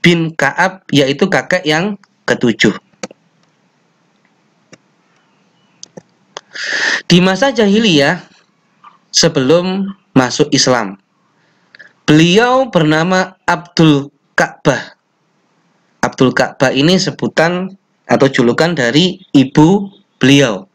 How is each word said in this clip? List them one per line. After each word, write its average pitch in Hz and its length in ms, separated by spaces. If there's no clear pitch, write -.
bin 165 320
Ka'ab, 170 560
yaitu 139 400
kakek 156 360
yang 175 320
ketujuh. 117 480
Di 175 160
masa 190 300
jahiliyah, 196 720
sebelum 175 720
masuk 131 320
Islam, 120 480
beliau 220 640
bernama 165 720
Abdul 160 640
Ka'bah. - 640
Abdul 127 320
Ka'bah 127 400
ini 156 240
sebutan 180 720
atau 123 160
julukan 135 480
dari 143 480
ibu 165 560
beliau 127 580